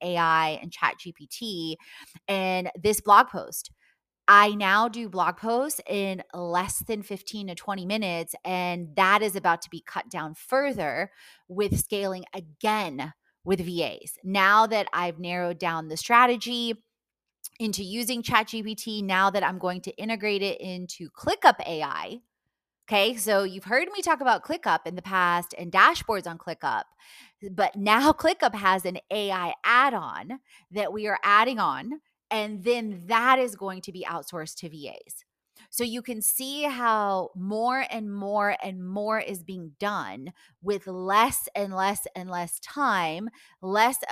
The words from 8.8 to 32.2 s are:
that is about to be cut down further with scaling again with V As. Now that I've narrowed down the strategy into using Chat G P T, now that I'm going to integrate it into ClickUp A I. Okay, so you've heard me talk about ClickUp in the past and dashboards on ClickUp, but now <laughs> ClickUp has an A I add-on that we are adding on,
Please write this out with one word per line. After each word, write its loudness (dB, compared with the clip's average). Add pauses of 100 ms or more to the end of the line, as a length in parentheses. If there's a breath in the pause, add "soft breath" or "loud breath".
that 6
is -2
about 2
to -18
be -12
cut -10
down -8
further -2 (360 loud breath)
with -2
scaling -4
again -4 (320)
with 0
V -2
As. -8
Now 6
that 0
I've -2
narrowed -4
down -4
the -8
strategy 4 (840)
into -4
using -4
Chat 2
G -6
P -6
T, -6
now 4
that 0
I'm 0
going -4
to -12
integrate -4
it -4
into -12
ClickUp 4 (100)
A -6
I. -8 (680)
Okay, 2
so 2
you've -6
heard 0
me -6
talk 2
about 2
ClickUp 0
in -8
the -10
past 0
and -10
dashboards 4
on -10
ClickUp, -4 (640 loud breath)
but 0
now 6
<laughs> 8
ClickUp 2
has 2
an -4 (100)
A -2
I -4 (100)
add-on 2 (300 soft breath)
that -4
we -6
are 0
adding 4
on, -2 (280)